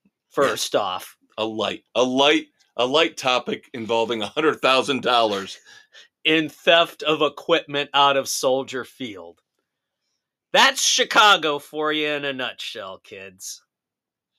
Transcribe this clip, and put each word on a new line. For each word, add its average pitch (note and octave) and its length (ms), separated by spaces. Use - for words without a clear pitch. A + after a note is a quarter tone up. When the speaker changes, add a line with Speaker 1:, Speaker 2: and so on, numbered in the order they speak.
Speaker 1:
first B2 440
Speaker 2:
Yeah. B2 60
Speaker 1:
off. F#2 360
Speaker 2:
A A2 60
light. G#2+ 400
A A#2 80
light C#3+ 440
a A#2 100
light E3 300
topic B2+ 580
involving A2+ 480
a G2+ 40
hundred D3+ 360
thousand C3 400
dollars. G#2+ 560
Speaker 1:
In D#3 240
theft E3+ 540
of D3+ 180
equipment C#3+ 720
out C#3 240
of B2 120
Soldier B2+ 560
Field. F#2 560
That's C4 280
Chicago F#3+ 800
for D3+ 340
you D3+ 180
in C#3+ 140
a C#3 80
nutshell, G#2+ 720
kids. F#2+ 600